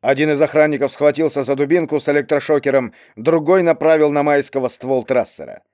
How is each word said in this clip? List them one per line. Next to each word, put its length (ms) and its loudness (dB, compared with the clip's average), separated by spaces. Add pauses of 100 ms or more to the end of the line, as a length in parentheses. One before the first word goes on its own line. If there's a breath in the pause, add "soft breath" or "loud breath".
Один 300 0
из 100 0
охранников 500 0
схватился 520 0
за 120 -2
дубинку 440 0
с 100 -4
электрошокером, 840 0 (220 soft breath)
другой 480 2
направил 480 2
на 100 0
Майского 460 0
ствол 360 -4
трассера. 600 -4 (100)